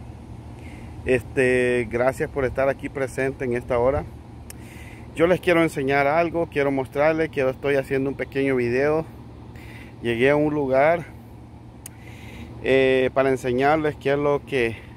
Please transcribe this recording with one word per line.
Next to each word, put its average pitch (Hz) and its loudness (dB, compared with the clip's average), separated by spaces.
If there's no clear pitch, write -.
Este, 123 2
gracias 123 0
por 135 0
estar 131 0
aquí 139 -2
presente 135 -2
en 120 0
esta 123 -2
hora. 139 2
Yo 160 4
les 180 4
quiero 170 4
enseñar 139 2
algo, 165 2
quiero 143 0
mostrarles 147 2
que 131 0
estoy 135 0
haciendo 135 0
un 131 -4
pequeño 135 0
video. 139 2
Llegué 117 4
a 147 6
un 151 2
lugar, 147 2
eh, 131 4
para 135 2
enseñarles 139 2
qué 139 0
es 143 2
lo 143 2
que 117 0